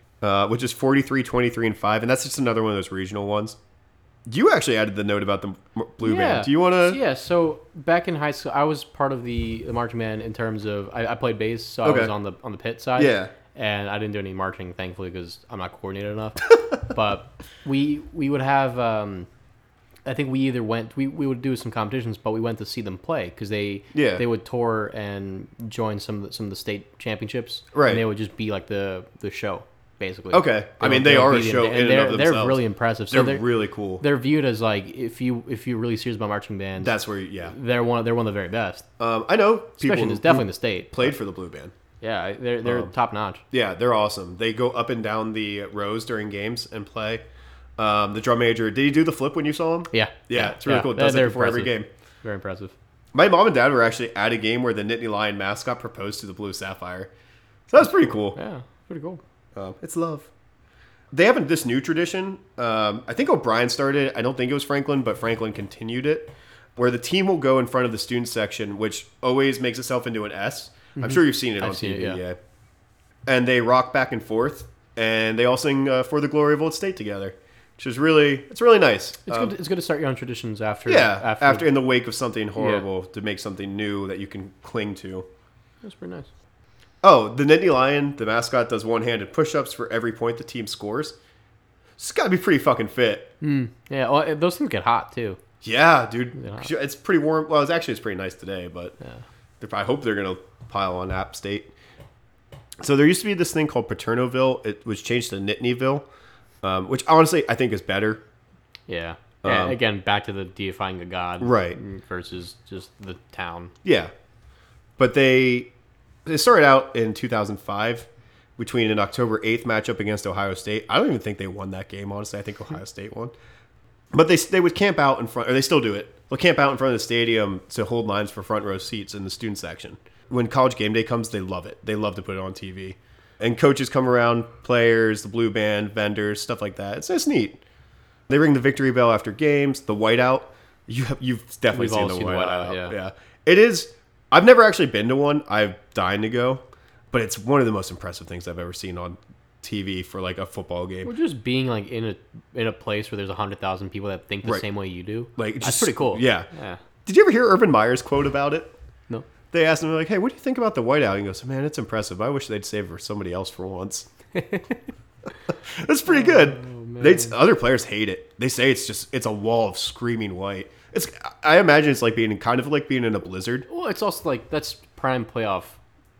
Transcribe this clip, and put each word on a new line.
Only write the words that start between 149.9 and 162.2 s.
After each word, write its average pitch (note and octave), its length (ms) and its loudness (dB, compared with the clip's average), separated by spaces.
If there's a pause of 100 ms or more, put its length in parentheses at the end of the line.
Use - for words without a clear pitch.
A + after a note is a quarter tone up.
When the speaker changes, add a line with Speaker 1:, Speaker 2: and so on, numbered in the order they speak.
Speaker 1:
for, G2 180 -10
like, F#2 180 -6
a F#2+ 80 -6
football F2+ 420 -8
game. F#2 180 -10
Speaker 2:
Well, A#3+ 100 -10
just F#3 280 -4
being, B2+ 240 0
like, G#2+ 200 -4
in A2+ 160 -6
a, G#2 120 -6 (420)
in A2+ 80 0
a A2 60 -2
place G#2+ 400 -6
where G#2+ 40 -6
there's G2 140 -6
a F#2 40 -6
hundred G2 260 -6
thousand F#2+ 300 -4
people G2 180 -8
that F#2+ 180 -8
think G2+ 180 -8
the A2+ 80 -2
Speaker 1:
Right. F#2+ 80 -2
Speaker 2:
same G2+ 140 -6
way G2 140 -6
you F2+ 160 -10
do. A2+ 320 -8
Speaker 1:
Like, A2 180 -4
Speaker 2:
That's - 120 -6
Speaker 1:
just - 120 0
Speaker 2:
pretty F3 180 2
cool. A#2 220 0
Speaker 1:
Yeah. A2+ 260 2 (140)
Speaker 2:
Yeah. F#2 180 -12 (280)
Speaker 1:
Did G3 120 2
you G#4 60 12
ever G4 80 8
hear A#3+ 160 4
Urban E3+ 240 6
Meyer's A#2+ 320 4
quote C#3+ 240 0
about C#3 280 -2
it? D#3+ 140 -6 (400)
Speaker 2:
No. A2+ 140 -8 (300)
Speaker 1:
They E3+ 120 4
asked D#3+ 200 4
him, D#3+ 100 0
like, D#3+ 140 0
"Hey, G#3 100 0
what A3+ 120 0
do - 40 -14
you - 60 -20
think C4 180 -2
about A3 160 0
the B2 80 -2
whiteout?" B2 300 4
And G2+ 80 0
he G2+ 60 -4
goes, G2 180 -8
"Man, C3+ 200 -4
it's D3+ 140 -4
impressive. G#2+ 420 -4